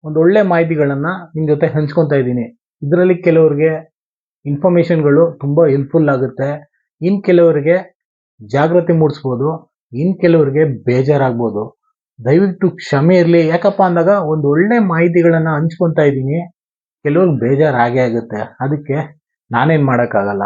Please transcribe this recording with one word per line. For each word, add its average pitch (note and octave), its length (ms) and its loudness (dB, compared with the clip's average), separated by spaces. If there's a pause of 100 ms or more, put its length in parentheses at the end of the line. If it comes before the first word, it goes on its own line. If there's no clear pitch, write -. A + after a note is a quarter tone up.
ಒಂದ್ D3+ 140 -4
ಒಳ್ಳೆ F#3+ 240 4
ಮಾಹಿತಿಗಳನ್ನ D#3+ 640 -2 (280)
ನಿಮ್ D#3 140 -2
ಜೊತೆ D3+ 180 0
ಹಂಚ್ಕೊಂತಾ D3+ 500 -2
ಇದ್ದೀನಿ. B2 420 -4 (240)
ಇದ್ರಲ್ಲಿ F3 400 0
ಕೆಲವ್ರಿಗೆ D#3+ 720 0 (500)
ಇನ್ಫಾರ್ಮೇಶನ್‌ಗಳು E3 960 2
ತುಂಬಾ D3 260 2
ಹೆಲ್ಪ್‌ಫುಲ್ C#3 420 0
ಆಗುತ್ತೆ, C3+ 640 -4 (320)
ಇನ್ G3 220 -2
ಕೆಲವರಿಗೆ E3+ 800 2 (420)
ಜಾಗೃತಿ E3 460 0
ಮೂಡಿಸ್ಬೋದು, D3 800 -2 (200)
ಇನ್ E3+ 280 -4
ಕೆಲವ್ರಿಗೆ D3+ 640 0
ಬೇಜಾರಾಗ್ಬೋದು. B2 960 -2 (440)
ದಯವಿಟ್ಟು F3 460 0
ಕ್ಷಮೆ E3 480 0
ಇರ್ಲಿ. E3+ 300 2
ಯಾಕಪ್ಪ G3 340 0
ಅಂದಾಗ E3+ 260 0
ಒಂದ್ D#3 360 0
ಒಳ್ಳೆ F#3 340 2
ಮಾಹಿತಿಗಳನ್ನ E3+ 680 0
ಹಂಚ್ಕೊಂತಾ D#3+ 540 -2
ಇದ್ದೀನಿ, D3 480 -2 (520)
ಕೆಲವ್ರಿಗೆ D#3 360 0
ಬೇಜಾರಾಗೇ B2+ 600 0
ಆಗುತ್ತೆ, A#2 600 -4
ಅದಕ್ಕೆ C#3+ 640 -6 (260)
ನಾನೇನ್ C#3+ 340 0
ಮಾಡಕ್ಕಾಗಲ್ಲ. A2 600 -2